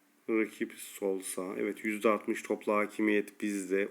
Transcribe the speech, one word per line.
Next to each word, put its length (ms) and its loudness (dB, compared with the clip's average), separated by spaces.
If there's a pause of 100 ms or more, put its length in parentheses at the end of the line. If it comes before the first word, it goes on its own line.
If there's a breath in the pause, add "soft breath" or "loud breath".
(300)
Rakip 440 0
sol 480 -4
sağ. 360 -6
Evet, 280 -4
yüzde 240 2
altmış 320 2
topla 360 0
hakimiyet 640 2
bizde. 500 0